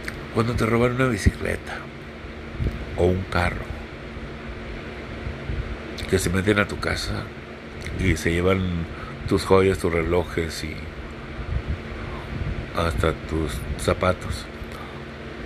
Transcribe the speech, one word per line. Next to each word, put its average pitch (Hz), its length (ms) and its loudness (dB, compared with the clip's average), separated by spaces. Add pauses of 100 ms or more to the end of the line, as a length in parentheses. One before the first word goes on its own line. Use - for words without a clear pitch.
(340)
Cuando 117 200 4
te 117 120 2
roban 117 280 6
una 131 120 4
bicicleta. 92 720 0 (1160)
O 87 80 4
un 92 260 4
carro. 87 340 2 (2500)
Que 95 100 6
se 87 120 2
meten 95 280 4
a 101 80 6
tu - 140 -4
casa 95 440 -2 (760)
y 90 160 4
se 85 160 2
llevan 90 540 4 (420)
tus 95 160 6
joyas, 95 340 8
tus 87 140 2
relojes 82 720 2
y 80 100 -6 (2000)
hasta 82 360 2
tus 78 400 -2 (260)
zapatos. - 680 0 (1000)